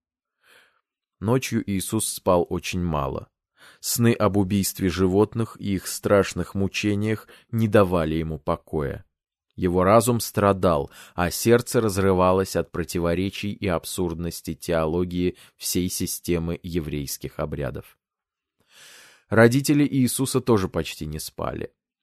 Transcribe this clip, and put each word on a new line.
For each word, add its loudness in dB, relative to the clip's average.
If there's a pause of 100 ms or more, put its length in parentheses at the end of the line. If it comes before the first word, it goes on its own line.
(1200)
Ночью 0
Иисус -2
спал 2
очень -4
мало. -4 (520)
Сны 2
об 2
убийстве 0
животных 0
и -4
их -6
страшных 0
мучениях -2 (220)
не 0
давали 4
ему -4
покоя. -4 (500)
Его 2
разум 4
страдал, 0 (240)
а -2
сердце 2
разрывалось 2
от -2
противоречий -2
и -8
абсурдности -4
теологии -2 (220)
всей -2
системы -4
еврейских -6
обрядов. -8 (1300)
Родители 6
Иисуса 0
тоже 4
почти -6
не -8
спали. -10 (280)